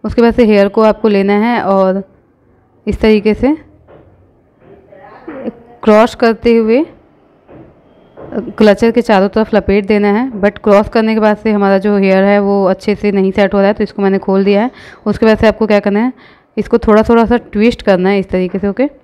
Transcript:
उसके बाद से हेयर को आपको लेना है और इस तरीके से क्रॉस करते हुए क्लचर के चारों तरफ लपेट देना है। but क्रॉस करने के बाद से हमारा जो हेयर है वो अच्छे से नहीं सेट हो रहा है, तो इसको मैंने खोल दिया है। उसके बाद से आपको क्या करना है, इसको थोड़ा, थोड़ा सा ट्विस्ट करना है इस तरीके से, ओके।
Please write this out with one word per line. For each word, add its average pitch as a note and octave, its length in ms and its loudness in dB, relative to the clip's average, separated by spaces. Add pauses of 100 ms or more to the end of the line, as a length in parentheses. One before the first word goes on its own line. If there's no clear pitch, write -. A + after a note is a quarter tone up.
उसके A#3 180 -2
बाद A#3 120 2
से B3 100 2
हेयर G3+ 240 2
को A3 140 0
आपको A3 260 0
लेना G3+ 240 0
है A3+ 300 -2
और F#3+ 420 0 (800)
इस - 140 -6
तरीके G#3+ 340 2
से C#4 220 -2 (2250)
क्रॉस A3 320 2
करते A#3 420 -2
हुए A3+ 300 0 (1500)
क्लचर A3 560 0
के A3+ 120 0
चारों G3+ 260 0
तरफ A3 260 -2
लपेट G3+ 320 0
देना G#3 220 0
है। A#3+ 240 -2
but G3+ 260 -2
क्रॉस G3+ 300 2
करने A3 260 0
के A3 60 0
बाद G#3+ 160 2
से A3 160 -4
हमारा G3 260 2
जो G3+ 180 0
हेयर F#3+ 280 2
है G3+ 140 2
वो G3+ 260 0
अच्छे F#3+ 300 -2
से G3+ 180 -4
नहीं F#3+ 200 0
सेट G3 220 0
हो G3+ 40 2
रहा G3 100 2
है, G#3+ 60 0
तो G#3+ 100 -4
इसको - 180 -8
मैंने G3 160 0
खोल F#3+ 260 -2
दिया G3+ 180 0
है। B3+ 80 -4 (360)
उसके G#3+ 200 0
बाद A3 120 4
से A3+ 100 2
आपको G#3+ 180 -2
क्या G#3 140 2
करना G3+ 200 -2
है, B3+ 120 -2 (460)
इसको A3+ 200 -2
थोड़ा, A3 240 2
थोड़ा A#3 220 2
सा A#3+ 120 0
ट्विस्ट A3+ 460 -2
करना F#3 260 0
है G3+ 100 0
इस F#3+ 100 -4
तरीके F#3 300 -4
से, G3+ 100 -4
ओके। A#3+ 180 -2 (180)